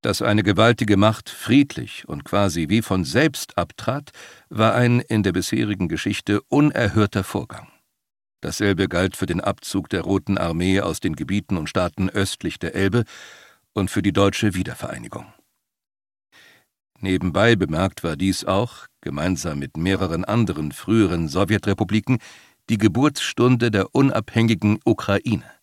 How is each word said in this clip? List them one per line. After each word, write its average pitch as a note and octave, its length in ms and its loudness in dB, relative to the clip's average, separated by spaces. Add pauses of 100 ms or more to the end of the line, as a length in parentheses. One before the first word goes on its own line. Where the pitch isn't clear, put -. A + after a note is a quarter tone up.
Dass G#2+ 180 -2
eine G#2+ 220 2
gewaltige G#2+ 520 4
Macht G#2+ 340 2
friedlich - 760 0
und C#2+ 160 -8
quasi E2+ 460 0
wie A2 140 2
von F#2+ 200 -2
selbst - 540 -2
abtrat, C3 540 -6 (360)
war A2 280 2
ein B2 240 4
in G#2+ 240 0
der G2 80 2
bisherigen G2 560 -2
Geschichte G2+ 640 -2
unerhörter A2 760 2
Vorgang. - 440 -8 (720)
Dasselbe F#2 460 0
galt F2+ 280 -2
für F#2+ 100 -4
den E2+ 160 -4
Abzug - 480 -4
der G2 120 -2
Roten F#2+ 360 0
Armee F2 440 2
aus F#2+ 180 -4
den D#2+ 160 -4
Gebieten F#2+ 420 -4
und D2+ 100 -6
Staaten F#2 420 -2
östlich - 500 -4
der E2 160 -8
Elbe G2 300 2 (680)
und G2 160 0
für G2 140 -2
die G2 100 0
deutsche G2 400 2
Wiedervereinigung. - 800 -10 (1700)
Nebenbei F#2 560 2
bemerkt F2 480 -2
war D#2+ 120 -4
dies F#2 300 -2
auch, G2+ 420 -2 (140)
gemeinsam D#2 580 -4
mit C#2 180 -10
mehreren F2 480 -2
anderen F2+ 460 0
früheren F2+ 560 0
Sowjetrepubliken, G2+ 920 0 (500)
die A#2 80 0
Geburtsstunde A#2+ 920 2
der G2 240 0
unabhängigen A2+ 880 2
Ukraine. G#2 640 0 (180)